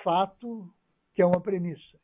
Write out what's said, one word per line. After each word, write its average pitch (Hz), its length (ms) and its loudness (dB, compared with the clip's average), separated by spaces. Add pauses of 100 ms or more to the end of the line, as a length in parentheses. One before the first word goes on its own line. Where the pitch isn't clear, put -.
fato 190 680 -4 (400)
que - 80 2
é 180 40 6
uma 175 160 4
premissa. 180 640 -6